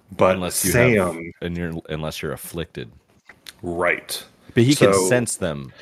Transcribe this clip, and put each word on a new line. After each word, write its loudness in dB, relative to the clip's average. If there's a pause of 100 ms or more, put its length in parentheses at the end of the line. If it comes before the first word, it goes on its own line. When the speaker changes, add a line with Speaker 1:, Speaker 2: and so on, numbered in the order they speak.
(160)
Speaker 1:
But 4
Speaker 2:
Unless -4
you 2
Speaker 1:
Sam 4
Speaker 2:
have, 0 (260)
and -6
you're, -6 (140)
unless -8
you're -6
afflicted. -12 (720)
Speaker 1:
Right. -4 (320)
Speaker 2:
But 6
he 4
can 6
Speaker 1:
So 2
Speaker 2:
sense 0
them -6